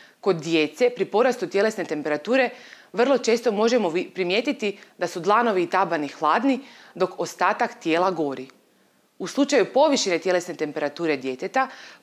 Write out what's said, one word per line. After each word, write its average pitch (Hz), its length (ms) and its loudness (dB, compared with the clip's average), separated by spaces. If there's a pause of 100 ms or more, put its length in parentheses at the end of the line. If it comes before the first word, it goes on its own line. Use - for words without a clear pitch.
(200)
Kod 190 160 2
djece 165 540 2
pri 240 140 -4
porastu 240 420 0
tjelesne 202 380 0
temperature 160 680 -2 (420)
vrlo 254 260 2
često 233 340 0
možemo 220 360 2
vi-, 180 260 -4
primijetiti 202 640 -2 (200)
da 180 80 -4
su 175 140 -6
dlanovi 208 420 2
i 170 80 -4
tabani 165 380 0
hladni 233 520 2 (340)
dok 180 260 -2
ostatak 185 600 -2
tijela 170 300 2
gori. 139 380 -4 (720)
U 190 80 -8
slučaju 277 460 2
povišene 254 460 2
tjelesne 180 360 -2
temperature 151 600 -4
djeteta 165 520 -4 (340)